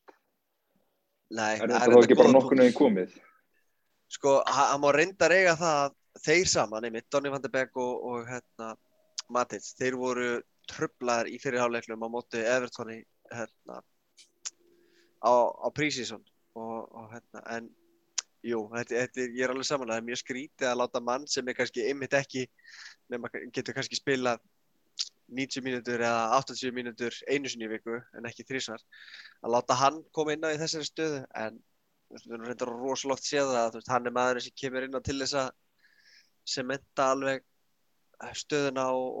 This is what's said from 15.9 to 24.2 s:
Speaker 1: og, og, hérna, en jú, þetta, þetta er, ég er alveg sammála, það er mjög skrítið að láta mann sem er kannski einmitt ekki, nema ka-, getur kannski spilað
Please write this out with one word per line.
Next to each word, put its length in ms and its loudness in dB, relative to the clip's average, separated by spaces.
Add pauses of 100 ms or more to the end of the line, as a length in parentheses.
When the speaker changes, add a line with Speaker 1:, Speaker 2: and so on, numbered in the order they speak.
Speaker 1:
og, 320 -10
og, 240 -18
hérna, 400 -18
en 160 -8 (800)
jú, 260 -4
þetta, 240 -6
þetta 300 -4
er, 100 -10
ég 100 -2
er 80 -2
alveg 160 -6
sammála, 280 -4
það 80 -6
er 40 -10
mjög 140 -6
skrítið 480 -6
að 100 0
láta 220 -2
mann 240 -4
sem 240 -4
er 80 -8
kannski 260 -2
einmitt 300 -2
ekki, 320 -2 (640)
nema 180 -8
ka-, 220 -10
getur 260 -8
kannski 220 -6
spilað 400 -2 (920)